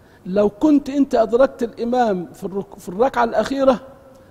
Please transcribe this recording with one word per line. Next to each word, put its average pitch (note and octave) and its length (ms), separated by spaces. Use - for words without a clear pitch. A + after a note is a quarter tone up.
لو G3+ 240
كنت C#4+ 400
أنت C4+ 240
أدركت A#3 480
الإمام A#3 720
في - 120
الرك-، F#3+ 340
في - 100
الركعة A#3+ 360
الأخيرة، B3+ 560